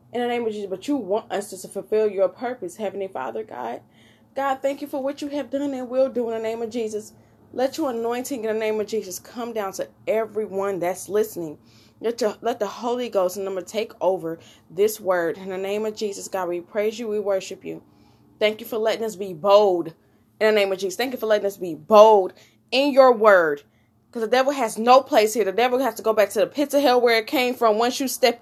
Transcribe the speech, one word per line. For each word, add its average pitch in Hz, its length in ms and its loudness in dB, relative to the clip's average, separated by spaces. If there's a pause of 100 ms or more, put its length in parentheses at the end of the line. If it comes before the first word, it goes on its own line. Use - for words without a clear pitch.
(120)
in 240 80 -6
the 240 80 -2
name 240 180 -4
of 214 60 -4
Jesus. 202 180 -10
But 185 180 -10
you 294 80 0
want 208 360 -4
us 202 180 -6
to 185 180 -14
fulfill 214 400 -2
your 190 200 0
purpose, 240 480 -10
Heavenly 196 320 -8
Father, 220 340 -8
God. 233 380 -10 (540)
God, 269 280 -4
thank 277 180 -4
you 294 60 -10
for 285 160 -6
what 285 180 -6
you 294 80 -8
have 277 220 -8
done 277 240 -4
and 254 140 -8
will 262 200 2
do 226 220 -4
in 226 60 -4
the 226 60 -6
name 226 200 -6
of 226 80 -6
Jesus. 220 420 -6 (400)
Let 262 240 -2
your 302 140 -2
anointing 233 540 -6
in - 20 -4
the 220 120 -2
name 214 220 -2
of 208 60 -4
Jesus 196 320 -6
come 240 340 -12
down 202 200 -6
to - 160 -8 (180)
everyone 208 720 -2
that's 175 300 -4
listening. 175 500 -4 (420)
Let 233 200 -4
your, 214 200 -2
let 240 200 -4
the 202 60 -2
Holy 240 420 -6
Ghost 190 280 0
and 196 100 -6
them 190 180 -6
take 220 360 -6
over 165 380 -2 (320)
this 208 300 0
word. 180 380 -2
In 190 100 -12
the 185 100 -8
name 202 260 -4
of 214 120 -6
Jesus, 196 320 -8
God, 185 200 -6
we 175 120 -6
praise 214 400 -4
you. 233 80 -8
We 208 100 -4
worship 190 460 -4
you. 165 180 -12 (560)
Thank 214 220 0
you 233 60 -14
for 233 120 -6
letting 214 260 0
us 202 120 -6
be 190 180 -8
bold 185 540 4 (500)
in 214 80 4
the 214 60 6
name 202 180 2
of 190 80 -4
Jesus. 185 180 -6
Thank 247 180 -4
you - 40 -8
for 220 80 -6
letting 208 200 2
us 196 100 -6
be 175 180 -8
bold 208 600 8 (360)
in 269 220 2
your 262 200 8
word. 190 520 4 (460)
'Cause 233 120 -8
the 220 60 -4
devil 262 240 2
has 240 260 -4
no 247 240 6
place 214 320 2
here. 220 100 2
The 190 80 0
devil 247 280 2
has 254 160 -2
to - 60 -12
go 220 120 2
back 208 160 2
to 214 100 0
the 175 60 4
pits 285 260 -2
of 285 80 2
hell 247 200 4
where 233 180 4
it 220 80 -2
came 254 280 0
from. 220 240 2
Once 240 220 0
you 262 80 -2
step 240 340 2